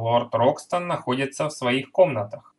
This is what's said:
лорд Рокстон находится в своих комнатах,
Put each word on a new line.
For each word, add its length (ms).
лорд 320
Рокстон 540
находится 600
в 40
своих 380
комнатах, 680